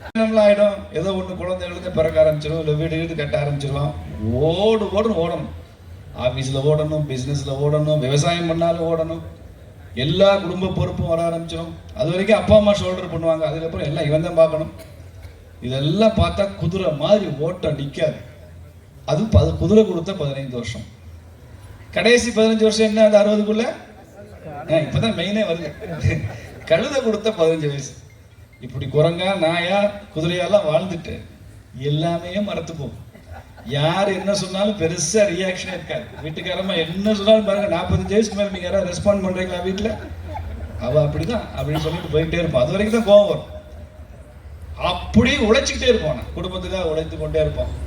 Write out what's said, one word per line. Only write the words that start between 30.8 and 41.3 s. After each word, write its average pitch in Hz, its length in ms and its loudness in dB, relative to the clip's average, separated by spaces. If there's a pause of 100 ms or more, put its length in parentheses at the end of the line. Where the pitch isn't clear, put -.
எல்லாமே 170 600 -2
மறந்து 185 320 -6
போகும். - 380 -12 (560)
யார் 160 420 0
என்ன 190 260 0
சொன்னாலும் 190 460 -2
பெருசா 165 340 -2
ரியாக்ஷனே 185 540 0
இருக்காது. 160 340 -8 (220)
வீட்டுக்காரம்மா 180 720 -4
என்ன 208 200 2
சொன்னாலும் 208 300 6
பாருங்க, 202 320 0
நாற்பத்தஞ்சு 185 320 0
வயசுக்கு 196 280 2
மேல 202 160 0
நீங்க 180 160 -6
யாராவது 180 240 0
ரெஸ்பாண்ட் 196 380 0
பண்றீங்களா 180 380 -4
வீட்டுல? 208 280 -2 (840)
"அவ 143 240 2
அப்படிதான்" 151 360 -2 (160)